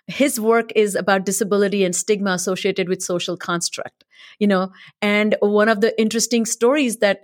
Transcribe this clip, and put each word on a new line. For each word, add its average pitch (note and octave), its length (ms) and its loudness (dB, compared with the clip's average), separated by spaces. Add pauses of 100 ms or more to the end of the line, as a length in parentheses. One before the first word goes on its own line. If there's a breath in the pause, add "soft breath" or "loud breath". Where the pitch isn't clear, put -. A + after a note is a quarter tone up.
his B3+ 320 -2
work A3+ 360 2
is G#3 200 2
about F#3+ 300 0
disability G3 600 0
and F3+ 100 -2
stigma G3+ 360 -2
associated F#3 580 -2
with F#3 140 -4
social F3 340 -4
construct, - 640 -8 (360 loud breath)
you G#3 80 2
know. F#3+ 240 2 (300 loud breath)
And G#3 400 2
one G#3 280 4
of G#3+ 120 0
the A3 100 4 (100)
interesting A3+ 440 0
stories B3 520 0
that G3 260 0